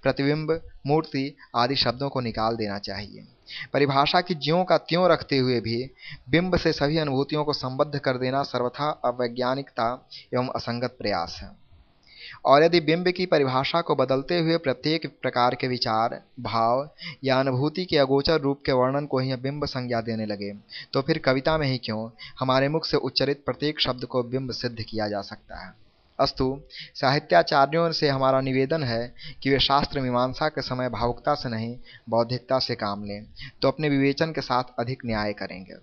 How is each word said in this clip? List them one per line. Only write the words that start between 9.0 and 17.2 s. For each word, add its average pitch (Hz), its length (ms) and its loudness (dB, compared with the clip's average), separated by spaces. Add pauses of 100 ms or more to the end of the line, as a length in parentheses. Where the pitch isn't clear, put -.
अवैज्ञानिकता 123 1000 -2 (260)
एवं 127 220 0
असंगत 120 440 -6
प्रयास 90 420 -4
है। 98 100 -14 (960)
और 143 180 8
यदि 170 160 6
बिंब 165 280 2
की 180 180 0
परिभाषा 139 560 2
को 156 140 0
बदलते 135 440 2
हुए 165 180 2
प्रत्येक 151 640 -2
प्रकार 127 340 2
के 135 120 -4
विचार, 120 540 0 (180)
भाव 117 500 0 (340)